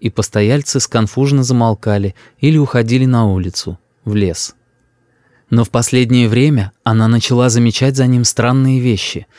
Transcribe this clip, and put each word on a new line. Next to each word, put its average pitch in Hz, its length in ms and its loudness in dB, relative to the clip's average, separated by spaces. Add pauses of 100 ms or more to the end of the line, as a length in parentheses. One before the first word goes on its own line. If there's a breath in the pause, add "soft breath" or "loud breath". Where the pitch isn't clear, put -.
и 113 80 -6
постояльцы 110 720 -2
сконфуженно 131 640 0
замолкали 110 720 0 (260 soft breath)
или 156 160 2
уходили 127 480 0
на 120 220 2
улицу, 90 520 -4 (280)
в 104 80 -4
лес. 95 400 -4 (960)
Но 117 140 2
в - 60 -6
последнее 120 600 0
время 120 420 0 (100)
она 110 260 2
начала 120 420 2
замечать 120 440 0
за 131 120 0
ним 123 180 2
странные 131 560 0
вещи. - 460 -4 (120)